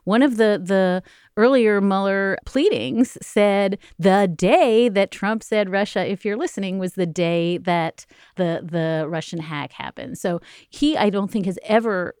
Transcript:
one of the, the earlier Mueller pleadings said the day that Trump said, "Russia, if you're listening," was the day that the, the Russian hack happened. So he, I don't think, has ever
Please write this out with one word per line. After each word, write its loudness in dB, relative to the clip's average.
one 0
of 2
the, 4
the 2
earlier 4
Mueller 0
pleadings 0
said 0
the 4
day 4
that 0
Trump -4
said, 0
"Russia, -2
if -6
you're -2
listening," -4
was -4
the -2
day 0
that -4
the, -2
the -2
Russian -8
hack -8
happened. -12
So -4
he, -2
I 2
don't -2
think, -2
has -4
ever -2